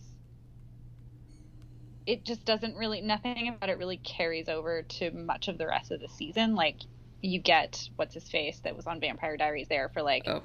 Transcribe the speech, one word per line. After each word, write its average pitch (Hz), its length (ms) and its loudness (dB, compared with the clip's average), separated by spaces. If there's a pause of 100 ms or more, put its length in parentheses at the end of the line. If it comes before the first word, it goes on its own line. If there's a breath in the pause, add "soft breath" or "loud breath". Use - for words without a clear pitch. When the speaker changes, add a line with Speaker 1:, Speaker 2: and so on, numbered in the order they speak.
(2000)
Speaker 1:
it 226 180 2
just 226 220 -4
doesn't 220 300 2
really, 214 260 0
nothing 233 480 0
about 226 200 0
it 185 80 4
really 185 200 -2
carries 165 500 0
over 160 360 0
to 170 280 -2
much 165 380 -2
of 185 80 -2
the 160 100 0
rest - 240 0
of - 80 -2
the - 80 -10
season. 220 480 2
Like, 165 220 4 (440)
you 185 180 2
get - 580 6
what's 156 160 0
his - 160 -12
face 151 300 0
that - 180 -4
was - 100 -8
on 165 140 -2
Vampire 156 340 0
Diaries 151 320 0
there 139 220 2
for, 139 120 -2
like, 143 260 4
Speaker 2:
Oh, 151 180 0